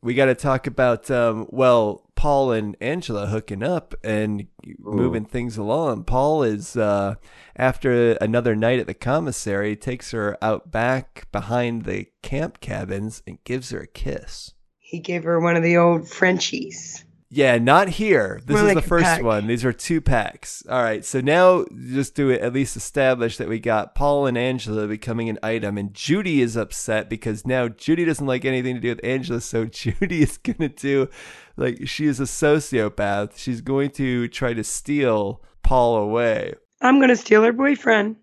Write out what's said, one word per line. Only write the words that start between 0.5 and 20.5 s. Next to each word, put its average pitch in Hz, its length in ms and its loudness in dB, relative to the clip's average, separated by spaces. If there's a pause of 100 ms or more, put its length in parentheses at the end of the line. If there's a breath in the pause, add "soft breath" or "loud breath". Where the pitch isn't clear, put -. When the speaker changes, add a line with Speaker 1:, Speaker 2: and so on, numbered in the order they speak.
Speaker 1:
about, 123 440 0
um, 117 400 0
well, 120 520 4 (120)
Paul 139 380 2
and 107 280 -4
Angela 117 460 -6
hooking 107 360 -6
up 165 320 -4 (100)
and 107 380 -2 (240)
Speaker 2:
Ooh. - 160 -18
Speaker 1:
moving 107 420 -2
things 120 320 -6
along. 110 480 -2
Paul 143 380 2
is, 107 340 -2
uh, 101 380 0 (420 soft breath)
after 120 560 2
another 113 420 0
night 113 260 2
at - 60 -6
the 90 80 -8
commissary, 107 840 -2
takes 123 340 -10
her 104 320 -4
out 110 280 -4
back 127 640 -4
behind 117 520 -4
the 98 240 -8 (140)
camp - 380 -6
cabins 101 680 -8
and - 180 -18
gives 127 260 -8
her 117 100 -10
a - 60 -16
kiss. - 680 -10 (260)
Speaker 3:
He - 220 -12
gave 170 240 -6
her 170 160 2
one 170 160 2
of 165 60 2
the 170 160 4
old 170 300 4
Frenchies. - 960 -2 (260)
Speaker 1:
Yeah, 127 280 4
not 170 300 6
here. 156 580 0
This 139 80 0
Speaker 3:
More 208 140 4
Speaker 1:
is 196 60 6
Speaker 3:
like 165 100 4
Speaker 1:
the - 20 -4
Speaker 3:
a - 20 -4
Speaker 1:
first 170 180 4
Speaker 3:
pack. 165 180 2
Speaker 1:
one. 107 240 0
These 117 160 -2
are 127 80 2
two 165 280 -2
packs. - 680 -2